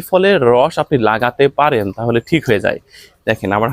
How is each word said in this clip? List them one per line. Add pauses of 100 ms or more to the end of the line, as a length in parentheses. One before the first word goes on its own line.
ফলের (140)
রস
আপনি (120)
লাগাতে (140)
পারেন, (100)
তাহলে (100)
ঠিক
হয়ে
যায়। (500)
দেখেন
আমার